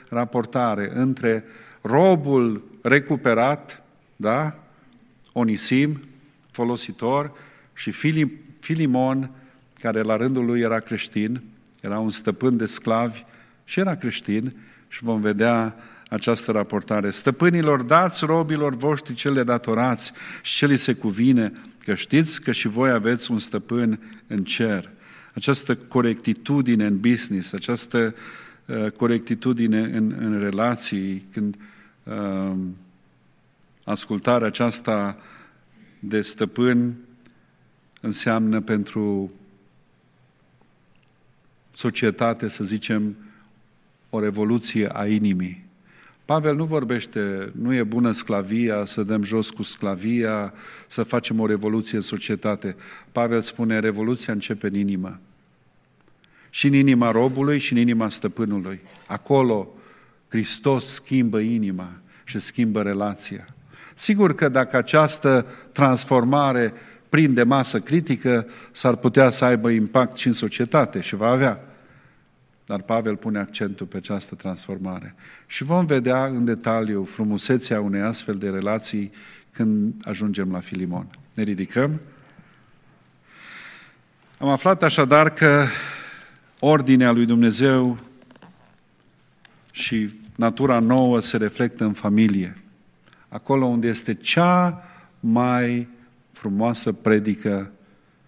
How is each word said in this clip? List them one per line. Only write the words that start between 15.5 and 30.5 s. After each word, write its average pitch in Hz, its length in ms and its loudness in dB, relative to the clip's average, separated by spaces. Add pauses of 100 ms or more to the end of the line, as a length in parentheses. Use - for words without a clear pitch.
această 110 440 -2
raportare. 101 580 -2
„Stăpânilor, 151 720 2
dați 165 420 2
robilor 156 500 0
voștri 139 400 -2
ce 143 160 -4
le 135 120 2
datorați 120 680 0 (300)
și - 140 -6
ce 147 100 4
li 143 100 4
se 123 180 0
cuvine, 113 580 2 (320)
că 104 100 -2
știți 156 480 0
că 127 100 -2
și - 160 -4
voi 123 220 2
aveți 117 400 0
un 113 80 0
stăpân 110 600 -2 (260)
în 98 180 -4
cer.” 104 460 -2 (440)
Această 131 420 0
corectitudine 117 1120 0
în 101 140 0
business, 113 520 -2
această, 113 600 -2 (520)
uh, 107 240 -4
corectitudine 117 880 0
în, 110 380 -2
în 107 220 -4
relații, 101 920 -4